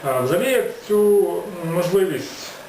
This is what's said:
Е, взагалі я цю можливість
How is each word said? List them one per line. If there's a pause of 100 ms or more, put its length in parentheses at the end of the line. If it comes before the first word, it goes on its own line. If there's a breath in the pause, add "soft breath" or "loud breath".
Е,
взагалі
я (240)
цю (400)
можливість (220)